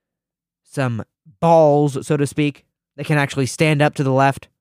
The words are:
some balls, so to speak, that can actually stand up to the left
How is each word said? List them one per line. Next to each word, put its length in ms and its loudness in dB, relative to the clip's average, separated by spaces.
some 420 -6
balls, 640 2
so 100 -2
to 100 -2
speak, 380 -4
that 100 -12
can 120 0
actually 280 -2
stand 360 0
up 120 0
to 100 -2
the 80 0
left 360 0